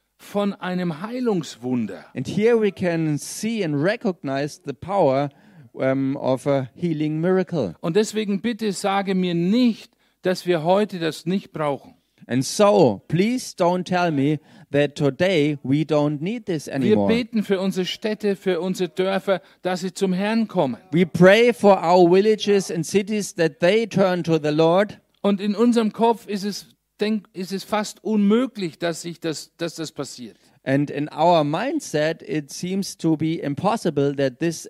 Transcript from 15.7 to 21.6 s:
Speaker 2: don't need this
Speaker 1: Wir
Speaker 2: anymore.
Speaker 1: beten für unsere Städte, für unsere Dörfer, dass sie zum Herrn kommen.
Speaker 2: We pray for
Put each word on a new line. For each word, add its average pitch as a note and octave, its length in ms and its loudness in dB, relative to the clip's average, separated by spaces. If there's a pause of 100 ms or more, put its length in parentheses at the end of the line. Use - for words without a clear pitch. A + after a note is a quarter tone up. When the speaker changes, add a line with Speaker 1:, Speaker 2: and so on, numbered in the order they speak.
Speaker 2:
don't D3 360 0
need A3 260 -6
this D#3 180 -4
Speaker 1:
Wir - 80 -12
Speaker 2:
anymore. G3+ 340 2
Speaker 1:
beten A3+ 360 0
für G3 160 -2
unsere F#3 260 -2
Städte, G#3 500 -4
für F3+ 260 -2
unsere F#3 280 -4
Dörfer, F#3+ 520 -2 (200)
dass F3+ 200 -4
sie F#3 120 -8
zum F#3+ 200 -2
Herrn G#3 340 -2
kommen. C3+ 300 0 (140)
Speaker 2:
We F3 140 4
pray G#3 480 6
for G3+ 300 6